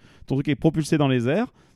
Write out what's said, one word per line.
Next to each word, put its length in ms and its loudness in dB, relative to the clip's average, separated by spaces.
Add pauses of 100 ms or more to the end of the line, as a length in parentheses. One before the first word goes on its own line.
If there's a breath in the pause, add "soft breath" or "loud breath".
(260 soft breath)
ton 100 -4
truc 120 -4
est 60 0
propulsé 420 0
dans 120 2
les 200 0
airs, 240 -2 (240 soft breath)